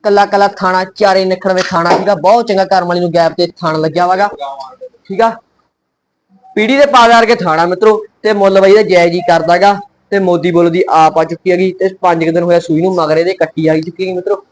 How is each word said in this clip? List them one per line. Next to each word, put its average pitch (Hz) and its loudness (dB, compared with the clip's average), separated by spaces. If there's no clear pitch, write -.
ਕੱਲਾ 202 2
ਕੱਲਾ 202 0
ਥਾਣਾ, 185 -2
ਚਾਰੇ 190 0
ਨਿਖੜਵੇਂ 185 -2
ਥਾਣਾ, 175 -2
ਠੀਕ 190 -4
ਆ। 202 2
ਬਹੁਤ 226 2
ਚੰਗਾ 190 0
ਕਰਮ 185 0
ਵਾਲੀ 175 -2
ਨੂੰ 175 -4
ਗੈਪ 165 2
ਤੇ 175 0
ਥਣ 160 -6
ਲੱਗਿਆ 160 -2
ਵਾਗਾ, 190 0
ਠੀਕ 190 -6
ਆ। 226 2
ਪੀੜੀ 220 0
ਦੇ 285 6
ਪਾਦਾਰ 233 4
ਕੇ 233 2
ਥਾਣਾ 170 -2
ਮਿੱਤਰੋ 208 2
ਤੇ 220 0
ਮੁੱਲ 196 2
ਬਾਈ 196 6
ਦਾ 214 4
ਜਾਇਜ਼ 170 2
ਹੀ 180 -2
ਕਰਦਾ 165 2
ਗਾ। 202 4
ਤੇ 202 -2
ਮੋਦੀ 180 0
ਬੋਲੋ 170 2
ਦੀ 180 -2
ਆਪ 160 2
ਆ 160 0
ਚੁੱਕੀ 170 -4
ਹੈਗੀ 185 0
ਤੇ 190 -4
ਪੰਜ 170 0
ਕੁ 165 -2
ਦਿਨ 170 0
ਹੋਇਆ 175 2
ਸੂਈ 165 -2
ਨੂੰ, 185 -2
ਮਗਰ 156 0
ਇਹਦੇ 175 0
ਕੱਟੀ 160 -4
ਆ 160 2
ਚੁੱਕੀ 170 -8
ਹੈਗੀ 185 -6
ਮਿੱਤਰੋ। 196 -6